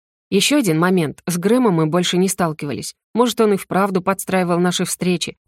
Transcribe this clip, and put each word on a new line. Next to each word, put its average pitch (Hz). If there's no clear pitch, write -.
Ещё 202
один 175
момент. 170
С 175
Грэмом 214
мы 160
больше 175
не 185
сталкивались. 156
Может, 233
он 214
и 196
вправду 185
подстраивал 185
наши 180
встречи, -